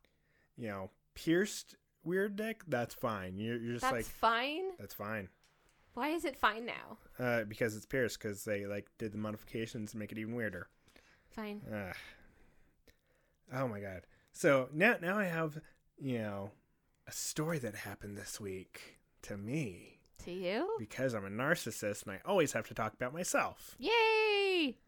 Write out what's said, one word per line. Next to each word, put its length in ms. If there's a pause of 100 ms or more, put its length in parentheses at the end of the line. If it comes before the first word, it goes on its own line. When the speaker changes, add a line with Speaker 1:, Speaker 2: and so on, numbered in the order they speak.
(580)
Speaker 1:
you 100
know, 220 (240)
pierced 600 (280)
weird 320
dick, 320
that's 280
fine. 420
You're, 200
you're 160
just 100
Speaker 2:
That's 100
Speaker 1:
like, 120
Speaker 2:
fine? 580 (160)
Speaker 1:
"That's 140
fine." 360 (640)
Speaker 2:
Why 160
is 160
it 120
fine 280
now? 320 (200)
Speaker 1:
Uh, 280
because 300
it's 100
pierced, 340
'cause 240
they, 220
like, 220 (100)
did 160
the 40
modifications 760
to 60
make 140
it 60
even 180
weirder. 320 (640)
Speaker 2:
Fine. 320 (120)
Speaker 1:
Ugh. 220 (1600)
Oh 140
my 120
God. 220 (320)
So 400
now, 280
now 160
I 80
have, 340 (380)
you 200
know, 340 (560)
a 40
story 480
that 160
happened 420
this 240
week 560 (260)
to 140
me. 600 (260)
Speaker 2:
To 60
you? 480
Speaker 1:
Because 340
I'm 120
a 40
narcissist 760
and 100
I 120
always 280
have 160
to 40
talk 200
about 200
myself. 640
Speaker 2:
Yay! 960 (100)